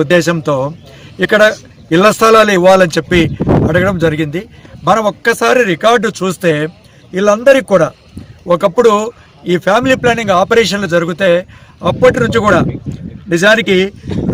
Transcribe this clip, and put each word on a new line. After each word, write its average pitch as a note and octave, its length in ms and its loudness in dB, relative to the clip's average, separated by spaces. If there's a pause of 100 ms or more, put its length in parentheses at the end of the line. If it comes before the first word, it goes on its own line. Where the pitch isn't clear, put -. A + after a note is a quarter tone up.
ఉద్దేశంతో D#3+ 540 0 (680)
ఇక్కడ G#3 180 2 (540)
ఇళ్ల G3 100 4 (100)
స్థలాలు A3 420 4
ఇవ్వాలని F#3 380 4
చెప్పి F3 240 0 (480)
అడగడం F3+ 360 0
జరిగింది. D#3 360 -2 (480)
మనం G#3+ 220 2
ఒక్కసారి A#3 500 -2 (120)
రికార్డు A3 360 0 (120)
చూస్తే F3+ 320 -2 (600)
వీళ్ళందరికీ G#3+ 600 2
కూడా D#3+ 160 2 (680)
ఒకప్పుడు G#3 380 2 (600)
ఈ - 20 0 (100)
ఫ్యామిలీ B3 380 0
ప్లానింగ్ A#3 380 -2
ఆపరేషన్లు G3+ 540 0
జరిగితే F3 360 -2 (600)
అప్పటి B3+ 320 2
నుంచి A3+ 240 -2
కూడా F3 140 0 (720)
నిజానికి G3 440 2 (580)